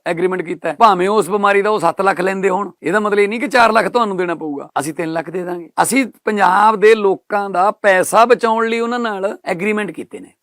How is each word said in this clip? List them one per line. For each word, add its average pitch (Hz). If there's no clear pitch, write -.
ਐਗਰੀਮੈਂਟ 180
ਕੀਤਾ 175
ਹੈ, 160
ਭਾਵੇਂ 196
ਉਸ 202
ਬਿਮਾਰੀ 202
ਦਾ 208
ਉਹ 214
ਸੱਤ 165
ਲੱਖ 190
ਲੈਂਦੇ 190
ਹੋਣ, 185
ਇਹਦਾ 190
ਮਤਲਬ 208
ਇਹ 202
ਨਹੀਂ 226
ਕਿ 262
ਚਾਰ 226
ਲੱਖ 214
ਤੁਹਾਨੂੰ 208
ਦੇਣਾ 175
ਪਊਗਾ, 147
ਅਸੀਂ 147
ਤਿੰਨ 160
ਲੱਖ 165
ਦੇ 175
ਦਾਂਗੇ। 175
ਅਸੀਂ 247
ਪੰਜਾਬ 208
ਦੇ 214
ਲੋਕਾਂ 202
ਦਾ 185
ਪੈਸਾ 196
ਬਚਾਉਣ 226
ਲਈ 226
ਉਹਨਾਂ 233
ਨਾਲ 214
ਐਗਰੀਮੈਂਟ 202
ਕੀਤੇ -
ਨੇ। -